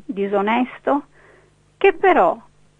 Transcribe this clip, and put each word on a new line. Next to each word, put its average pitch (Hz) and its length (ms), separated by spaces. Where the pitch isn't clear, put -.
disonesto, 214 1000
che 392 160
però 254 420